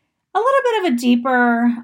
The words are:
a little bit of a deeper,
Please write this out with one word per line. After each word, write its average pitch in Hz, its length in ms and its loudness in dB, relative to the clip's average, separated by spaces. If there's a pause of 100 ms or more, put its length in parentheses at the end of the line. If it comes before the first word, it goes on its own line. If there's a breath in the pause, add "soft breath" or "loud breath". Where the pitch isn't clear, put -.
(360 soft breath)
a 381 40 0
little 539 240 2
bit 440 220 -2
of 294 80 0
a 240 40 -2
deeper, 240 760 0 (100)